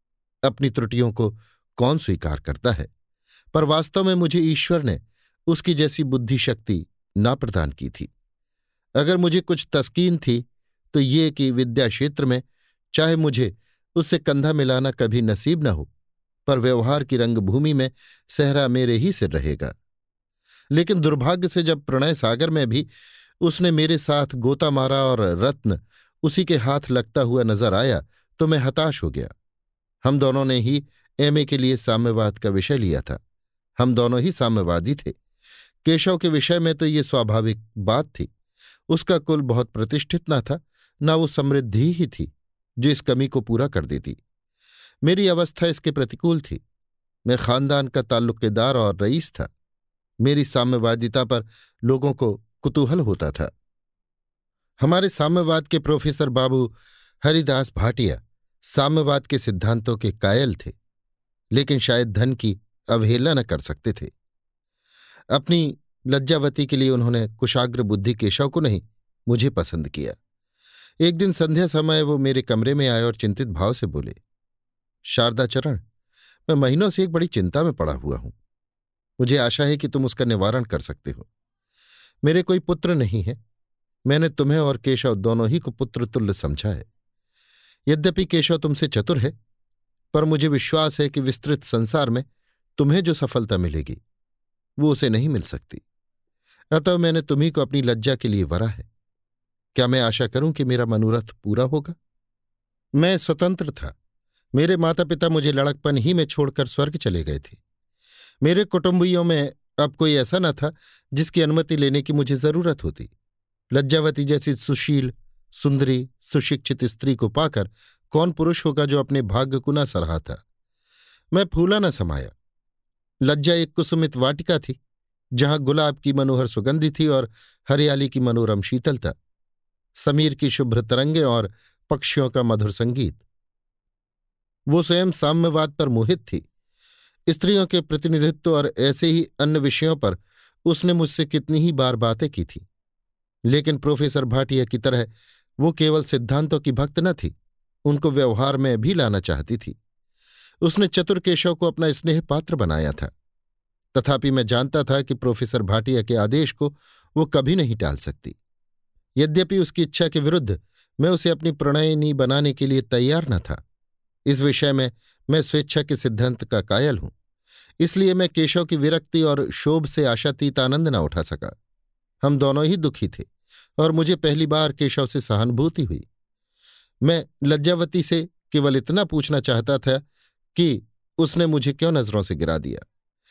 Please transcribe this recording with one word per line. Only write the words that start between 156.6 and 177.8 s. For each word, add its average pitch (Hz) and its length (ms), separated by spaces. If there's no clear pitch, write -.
वो 156 80
कभी 147 300
नहीं 127 200
टाल 73 220
सकती। - 380
यद्यपि 156 400
उसकी 175 240
इच्छा 160 260
के 156 120
विरुद्ध 139 420
मैं 156 100
उसे 170 200
अपनी 160 220
प्रणयिनी 151 640
बनाने 135 400
के 135 140
लिए 135 140
तैयार 139 480
न 95 100
था। - 300
इस 135 160
विषय 143 320
में 131 180
मैं 156 120
स्वेच्छा 151 420
के 147 120
सिद्धांत 120 500
का 107 160
कायल 117 360
हूं, 69 120
इसलिए 185 340
मैं 180 160
केशव 160 360
की 160 100
विरक्ति 160 460
और 143 300
शोभ 151 340
से 147 200
आशातीत 135 540
आनंद 139 280
न 135 80
उठा 80 280
सका। - 380
हम 143 140
दोनों 139 280
ही 180 120
दुखी 147 300
थे - 160
और 160 140
मुझे 160 240
पहली 156 300
बार 151 280
केशव 139 320
से 120 160
सहानुभूति 120 640
हुई। 85 260
मैं 165 220
लज्जावती 165 600